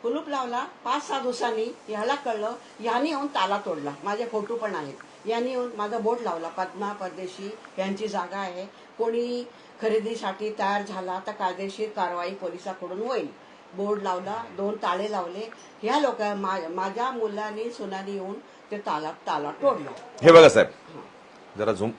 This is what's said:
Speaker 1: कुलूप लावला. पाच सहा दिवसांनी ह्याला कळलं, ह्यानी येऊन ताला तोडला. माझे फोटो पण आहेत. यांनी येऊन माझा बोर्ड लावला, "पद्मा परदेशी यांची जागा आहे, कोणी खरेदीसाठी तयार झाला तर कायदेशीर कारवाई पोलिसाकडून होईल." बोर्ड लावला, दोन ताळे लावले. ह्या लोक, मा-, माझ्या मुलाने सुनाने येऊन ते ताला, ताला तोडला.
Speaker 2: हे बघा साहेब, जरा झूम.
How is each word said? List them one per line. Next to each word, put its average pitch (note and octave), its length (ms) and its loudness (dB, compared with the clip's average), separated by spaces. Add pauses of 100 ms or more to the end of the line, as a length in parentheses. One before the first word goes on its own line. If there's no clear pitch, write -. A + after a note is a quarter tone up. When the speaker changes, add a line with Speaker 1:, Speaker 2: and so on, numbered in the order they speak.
Speaker 1:
कुलूप A3+ 260 -2
लावला. B3+ 360 -2 (200)
पाच C#4+ 220 -2
सहा C4+ 120 -2
दिवसांनी A#3+ 560 -2 (120)
ह्याला G#3+ 280 0
कळलं, A3+ 360 -2 (280)
ह्यानी A#3+ 300 0
येऊन D4 180 -2
ताला G3 380 0
तोडला. D3 260 -4 (120)
माझे G#3 220 -2
फोटो A3 300 -4
पण G#3+ 200 -4
आहेत. D3 180 -6 (340)
यांनी A#3 220 0
येऊन B3 280 -2
माझा G#3 200 -2
बोर्ड A#3+ 240 0
लावला, E3 260 -4
"पद्मा F#3 440 -4
परदेशी G3 640 -8 (240)
यांची G3 280 -2
जागा F#3+ 300 -4
आहे, F#3 280 -6 (320)
कोणी A#3+ 500 -2 (340)
खरेदीसाठी A3 680 -2
तयार G3+ 400 0
झाला F#3 380 -6
तर G#3+ 40 -6
कायदेशीर G3 580 -4
कारवाई F3 420 -2
पोलिसाकडून F#3 760 -8
होईल." G#3 200 -2 (460)
बोर्ड G3+ 280 -2
लावला, F#3+ 420 -4 (140)
दोन G3+ 180 -2
ताळे G3+ 360 -2
लावले. G3 380 -4 (340)
ह्या B3+ 160 4
लोक, B3 220 2
मा-, G3 480 -2
माझ्या G3 420 -2
मुलाने G#3+ 580 -4
सुनाने G3 420 -8
येऊन G3 220 -6 (380)
ते G#3 60 -6
ताला, D#3 340 -4
ताला D3 400 -4
तोडला. F#3 380 0 (340)
Speaker 2:
हे D#3+ 80 12
बघा D#3+ 180 12
साहेब, G#2 180 8 (880)
जरा G#2+ 140 0
झूम. G#2 280 0